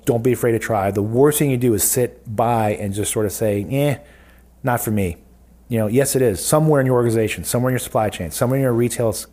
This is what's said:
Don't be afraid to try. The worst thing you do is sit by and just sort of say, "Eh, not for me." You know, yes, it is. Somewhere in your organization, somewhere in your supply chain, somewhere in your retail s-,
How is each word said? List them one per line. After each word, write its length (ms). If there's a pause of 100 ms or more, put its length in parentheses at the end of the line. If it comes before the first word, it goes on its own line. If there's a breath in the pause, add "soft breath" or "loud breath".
Don't 180
be 100
afraid 200
to 60
try. 320
The 120
worst 360
thing 120
you 60
do 160
is 100
sit 520
by 360
and 220
just 200
sort 140
of 40
say, 380
"Eh, 280 (680 loud breath)
not 180
for 100
me." 260 (500)
You 100
know, 80
yes, 300
it 80
is. 200
Somewhere 380
in 60
your 80
organization, 480
somewhere 260
in 40
your 60
supply 300
chain, 220
somewhere 260
in 60
your 100
retail 360
s-, 240